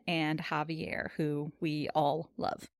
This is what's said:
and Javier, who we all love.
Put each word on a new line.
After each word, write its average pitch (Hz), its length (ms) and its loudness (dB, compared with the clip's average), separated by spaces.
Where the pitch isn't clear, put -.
and 160 380 2
Javier, 160 720 -2
who 151 420 0
we 151 340 0
all 151 440 2
love. - 320 -2